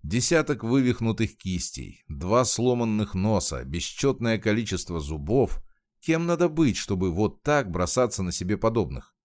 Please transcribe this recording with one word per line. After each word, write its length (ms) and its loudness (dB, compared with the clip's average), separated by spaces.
Десяток 600 2
вывихнутых 720 2
кистей, 720 -6
два 360 0
сломанных 680 0
носа, 500 0
бесчетное 720 -2
количество 640 -2
зубов. 600 0
Кем 260 0
надо 220 2
быть, 280 2
чтобы 340 -2
вот 320 0
так 280 0
бросаться 520 0
на 100 -2
себе 240 -2
подобных? 580 -2